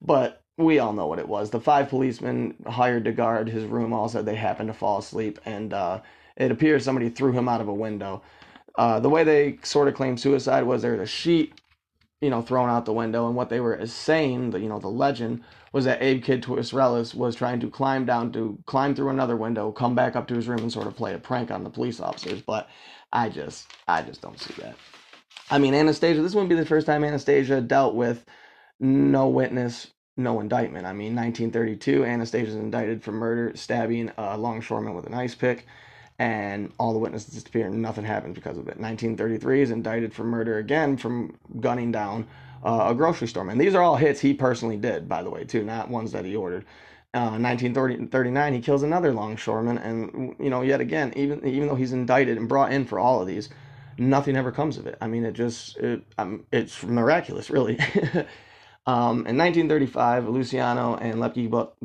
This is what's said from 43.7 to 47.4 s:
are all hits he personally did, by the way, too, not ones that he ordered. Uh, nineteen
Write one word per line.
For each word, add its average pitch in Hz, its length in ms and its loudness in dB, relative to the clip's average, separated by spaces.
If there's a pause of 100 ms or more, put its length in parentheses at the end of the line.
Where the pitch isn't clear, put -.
are 180 80 6
all 165 140 6
hits 143 240 4
he 139 140 4
personally 117 420 0
did, 98 320 -4
by 87 140 -4
the 92 80 -8
way, - 140 -8
too, 107 200 -2
not 113 260 -6
ones 113 220 -6
that 95 120 -6
he 95 120 -6
ordered. 95 300 -6 (480)
Uh, 117 240 -2
nineteen 123 360 0